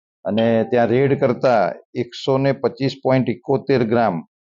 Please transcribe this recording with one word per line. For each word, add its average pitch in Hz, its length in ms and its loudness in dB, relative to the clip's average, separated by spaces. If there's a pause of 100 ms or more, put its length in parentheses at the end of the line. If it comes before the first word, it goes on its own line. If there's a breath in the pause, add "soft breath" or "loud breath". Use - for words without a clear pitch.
(260)
અને 113 460 0
ત્યાં 120 160 2
રેડ 135 320 2
કરતા 120 520 2 (220)
એકસો 131 440 -4
ને 139 140 0
પચીસ 131 520 -4
પોઇન્ટ 131 260 2
એકોતેર 120 540 -2
ગ્રામ 110 440 0 (280)